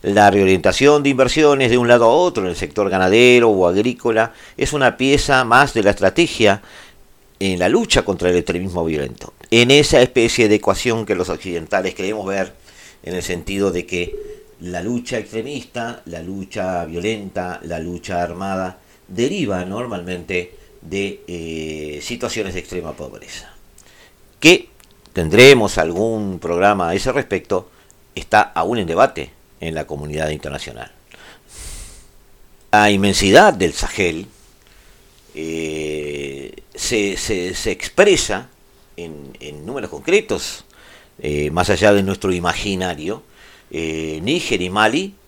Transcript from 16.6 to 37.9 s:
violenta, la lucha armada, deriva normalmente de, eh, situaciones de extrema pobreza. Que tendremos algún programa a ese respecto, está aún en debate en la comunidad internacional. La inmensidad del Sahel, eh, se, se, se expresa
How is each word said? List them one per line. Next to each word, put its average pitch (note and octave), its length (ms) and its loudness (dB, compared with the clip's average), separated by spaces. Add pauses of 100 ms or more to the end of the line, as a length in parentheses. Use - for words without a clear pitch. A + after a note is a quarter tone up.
violenta, F2+ 760 -8
la E2 160 -10
lucha F2 440 -8
armada, F#2 580 -8 (260)
deriva A2+ 580 -4
normalmente F#2 880 -8 (280)
de, G2 480 -8
eh, D#2 760 -10
situaciones G#2+ 520 -8
de F#2 60 -8
extrema E2+ 320 -10
pobreza. - 600 -16 (880)
Que - 280 6 (440)
tendremos G#2+ 680 6
algún F#2+ 640 -2
programa F2 480 0
a E2+ 80 -2
ese B2+ 160 -2
respecto, G2 580 -4 (460)
está G#2+ 240 2
aún G2 380 -2
en F#2 100 -4
debate E2 420 0 (300)
en D#2+ 160 -8
la D2+ 100 -8
comunidad D2+ 440 -6
internacional. C#2 600 -12 (1800)
La G#2 180 6
inmensidad G2+ 640 4
del F2 220 -2
Sahel, F2+ 520 -4 (1080)
eh, D2+ 1160 -8 (220)
se, G2+ 420 -2
se, F#2 380 -6
se - 160 -6
expresa B2+ 800 0 (480)